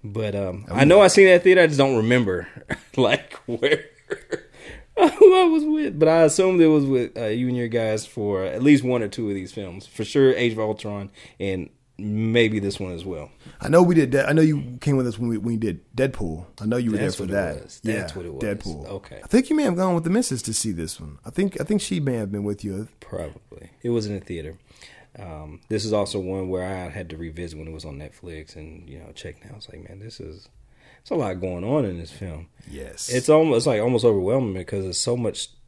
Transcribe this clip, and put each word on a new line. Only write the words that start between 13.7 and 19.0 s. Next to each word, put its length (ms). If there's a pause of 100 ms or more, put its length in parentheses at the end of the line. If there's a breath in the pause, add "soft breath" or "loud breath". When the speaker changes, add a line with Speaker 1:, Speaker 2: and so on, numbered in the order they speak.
Speaker 2:
we 140
did. 160
De-, 160
I 60
know 80
you 400
came 160
with 100
us 100
when 120
we, 80
when 100
we 100
did 220 (160)
Deadpool. 500 (160)
I 40
know 100
you 160
were 60
Speaker 1:
That's 200
Speaker 2:
there 80
for 80
Speaker 1:
what 60
it 160
Speaker 2:
that. 80
Speaker 1:
was. 220
That's 260
Speaker 2:
Yeah, 60
Speaker 1:
what 80
it 80
was. 100
Speaker 2:
Deadpool. 440
Speaker 1:
Okay. 360